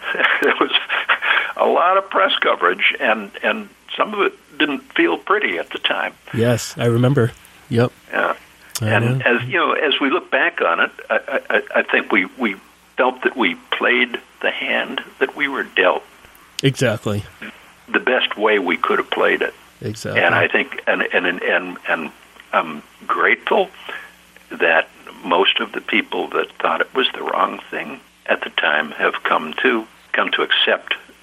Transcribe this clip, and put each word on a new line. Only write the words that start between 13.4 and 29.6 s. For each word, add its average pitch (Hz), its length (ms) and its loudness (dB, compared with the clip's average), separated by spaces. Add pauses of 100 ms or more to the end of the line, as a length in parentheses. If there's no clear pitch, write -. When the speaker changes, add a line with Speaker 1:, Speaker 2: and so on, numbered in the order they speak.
Speaker 1:
played 123 500 0 (220)
the 110 80 0
hand 120 540 -4 (160)
that 135 160 -2
we 147 120 -4
were 123 160 -4
dealt. 85 380 2 (640)
Speaker 2:
Exactly. 113 600 0 (640)
Speaker 1:
The 117 120 -2
best - 360 0
way 104 220 2
we 90 200 0
could 104 200 0
have - 140 -2
played 92 320 2
it. - 100 -4 (260)
Speaker 2:
Exactly. 107 440 -4
Speaker 1:
And 85 100 2
I 85 140 2
think, - 400 -2
and, 95 160 2
and, 90 240 0
and, 90 160 -4
and, 90 340 -2 (100)
and 80 240 -4 (400)
I'm 80 300 -2 (240)
grateful 123 640 0 (800)
that 82 400 0 (340)
most 90 360 2
of 110 120 -6
the - 100 -6
people 90 480 -2
that 76 240 -2
thought 82 280 0
it - 140 -4
was 131 180 2
the - 80 -10
wrong 98 380 0 (100)
thing - 300 -10 (260)
at - 160 0
the - 80 -8
time 76 420 0
have 87 320 -2
come 78 380 0